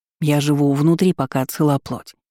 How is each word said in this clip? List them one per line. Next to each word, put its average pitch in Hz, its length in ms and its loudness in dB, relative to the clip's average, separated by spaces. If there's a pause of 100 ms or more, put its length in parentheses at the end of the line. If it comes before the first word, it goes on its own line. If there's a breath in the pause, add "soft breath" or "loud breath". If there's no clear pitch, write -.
(200)
Я 147 220 0
живу 143 320 0
внутри, 165 400 2
пока 131 320 -4
цела 147 320 0
плоть. - 380 -12 (160)